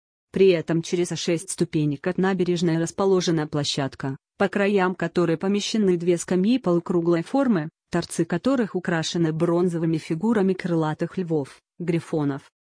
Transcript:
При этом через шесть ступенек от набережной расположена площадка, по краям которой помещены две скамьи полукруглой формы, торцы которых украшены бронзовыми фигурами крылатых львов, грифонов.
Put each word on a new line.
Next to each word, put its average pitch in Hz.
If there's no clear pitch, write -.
При 190
этом 170
через 175
шесть -
ступенек 151
от 180
набережной 180
расположена 175
площадка, 139
по 202
краям 196
которой 170
помещены 196
две 170
скамьи 190
полукруглой 170
формы, 220
торцы 170
которых 233
украшены 170
бронзовыми 170
фигурами 190
крылатых 170
львов, 160
грифонов. 160